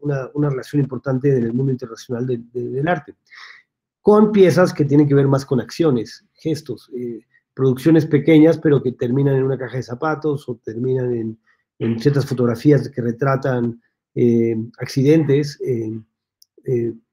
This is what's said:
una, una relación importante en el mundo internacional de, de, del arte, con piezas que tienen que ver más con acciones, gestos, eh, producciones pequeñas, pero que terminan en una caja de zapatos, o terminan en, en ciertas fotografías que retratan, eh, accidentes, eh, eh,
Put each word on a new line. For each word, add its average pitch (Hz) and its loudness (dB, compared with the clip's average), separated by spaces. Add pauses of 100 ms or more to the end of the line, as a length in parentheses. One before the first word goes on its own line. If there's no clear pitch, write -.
una, 139 -6
una 147 -2
relación 135 -4
importante 131 0
en 117 0
el 113 -4
mundo 135 -2
internacional 120 -8
de, 123 -6 (120)
de, 123 -8
del 135 -4
arte, 175 -6 (840)
con 214 6
piezas 180 4
que 147 -2
tienen 143 4
que 143 0
ver 139 4
más 135 0
con 127 -2
acciones, 127 -4
gestos, - -10
eh, 120 -10 (320)
producciones 143 2
pequeñas, 156 4
pero 147 0
que 131 -4
terminan 135 0
en 131 0
una 135 -2
caja 127 -10
de 127 -6
zapatos, 147 -6
o 117 -8
terminan 123 -4
en, 113 -6 (400)
en 113 -4
ciertas 139 0
fotografías 127 0
que - -8
retratan, 123 -2 (320)
eh, 117 2 (220)
accidentes, 143 0
eh, 113 -6 (640)
eh, 117 -4 (180)